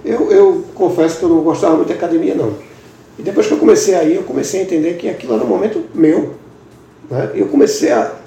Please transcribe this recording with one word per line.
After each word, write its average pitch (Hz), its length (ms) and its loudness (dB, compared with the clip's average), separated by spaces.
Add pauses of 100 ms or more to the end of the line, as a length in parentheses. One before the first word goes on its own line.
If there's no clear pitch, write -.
Eu, 240 260 -2
eu 196 420 4
confesso 165 460 0
que 185 60 -4
eu 175 40 2
não 165 120 4
gostava 160 340 0
muito 147 140 0
de 170 60 -2
academia, 160 380 -2
não. 110 220 -2 (640)
E - 40 -14
depois 202 260 0
que - 40 -2
eu - 60 0
comecei - 380 4
a 160 80 2
ir, 156 100 2
eu 190 80 -2
comecei 139 380 -4
a - 20 0
entender 170 320 -2
que - 140 -8
aquilo - 260 -6
era - 80 0
um - 60 -2
momento 202 440 -2
meu, 160 420 2 (760)
né? 127 240 -4
E - 60 0
eu - 60 2
comecei - 440 0
a, - 220 0 (140)